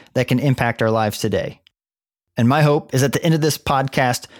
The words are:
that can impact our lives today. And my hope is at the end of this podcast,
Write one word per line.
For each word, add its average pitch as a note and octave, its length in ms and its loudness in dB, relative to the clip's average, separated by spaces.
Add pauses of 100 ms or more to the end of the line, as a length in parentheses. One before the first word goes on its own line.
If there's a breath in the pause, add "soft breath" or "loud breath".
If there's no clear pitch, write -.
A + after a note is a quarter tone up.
(160 loud breath)
that B2+ 120 0
can B2+ 120 0
impact B2 420 0
our A2+ 80 2
lives A2 300 -2
today. G2 420 -4 (760)
And A#2 140 2
my D3+ 140 2
hope D3 320 0
is B2+ 80 2
at C3 100 0
the - 100 -2
end E3 120 2
of D3+ 60 -2
this D#3 180 -2
podcast, C3+ 680 -2 (140 loud breath)